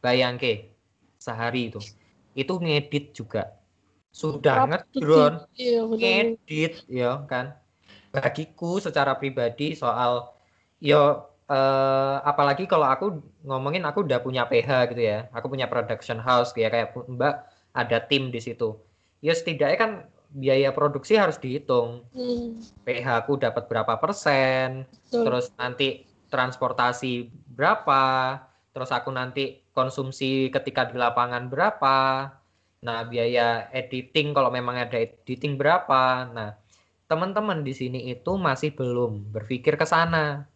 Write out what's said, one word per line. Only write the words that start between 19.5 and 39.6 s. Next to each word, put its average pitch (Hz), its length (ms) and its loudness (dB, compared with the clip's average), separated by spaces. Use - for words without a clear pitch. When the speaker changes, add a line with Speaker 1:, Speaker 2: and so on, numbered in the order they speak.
Speaker 1:
kan - 160 0
biaya 135 400 2
produksi 143 480 0
harus 165 160 2
dihitung. 123 800 -2
Speaker 2:
Hmm. 240 400 -6
Speaker 1:
P - 0 -
H 123 160 0
aku 139 160 -2
dapat 117 320 -2
berapa 113 320 0
persen, 131 880 0
Speaker 2:
Betul. - 400 -4
Speaker 1:
terus 123 320 -2
nanti 127 480 -2
transportasi 123 960 0
berapa, 135 880 2
terus 127 240 -8
aku 131 160 -4
nanti 127 480 -6
konsumsi 131 720 0
ketika 131 400 -2
di 123 80 -10
lapangan 123 560 0
berapa, 135 800 2
nah, 117 240 -6
biaya 117 720 0
editing 131 560 -4
kalau 135 160 4
memang 123 320 -2
ada 120 160 -4
editing 127 640 -4
berapa. 131 720 4
Nah, 107 240 -10
teman-teman 190 560 -2
di 135 160 -6
sini 127 320 -6
itu 175 320 -4
masih 151 320 0
belum 120 640 -2
berpikir 127 400 0